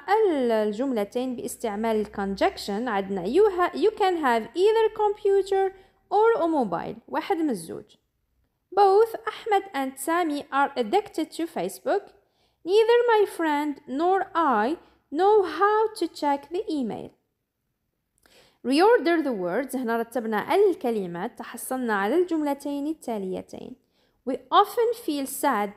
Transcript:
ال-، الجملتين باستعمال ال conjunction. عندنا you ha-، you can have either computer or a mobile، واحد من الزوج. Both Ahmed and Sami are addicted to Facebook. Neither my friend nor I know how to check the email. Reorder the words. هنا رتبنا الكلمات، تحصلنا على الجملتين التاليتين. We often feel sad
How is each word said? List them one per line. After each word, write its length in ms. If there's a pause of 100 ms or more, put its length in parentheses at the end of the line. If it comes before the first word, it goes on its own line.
ال-، 420
الجملتين 840
باستعمال 600
ال 100
conjunction. 800
عندنا 380
you 180 (140)
ha-، 180
you 160
can 260
have 260 (120)
either 400
computer 800 (400)
or 280
a 60
mobile، 480 (120)
واحد 300
من 120
الزوج. 480 (760)
Both 400 (120)
Ahmed 360 (100)
and 260
Sami 520
are 260
addicted 540
to 140
Facebook. 580 (600)
Neither 360 (140)
my 120 (120)
friend 360 (140)
nor 300 (180)
I 420 (340)
know 320
how 360 (200)
to 80
check 420
the 200
email. 400 (1500)
Reorder 600
the 100
words. 420
هنا 220
رتبنا 580
الكلمات، 840
تحصلنا 540
على 220
الجملتين 720
التاليتين. 880 (540)
We 40
often 600 (120)
feel 200
sad 520